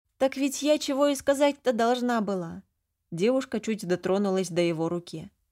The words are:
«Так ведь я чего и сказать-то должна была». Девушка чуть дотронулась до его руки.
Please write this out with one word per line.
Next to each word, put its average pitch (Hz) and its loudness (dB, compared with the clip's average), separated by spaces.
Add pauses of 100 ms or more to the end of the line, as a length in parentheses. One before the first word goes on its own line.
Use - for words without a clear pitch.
(180)
«Так 269 0
ведь 269 -2
я 302 4
чего 285 0
и 285 2
сказать-то 285 2
должна 240 0
была». 185 -4 (480)
Девушка 233 0
чуть 208 -4
дотронулась 190 0
до 170 0
его 165 0
руки. 170 -8 (200)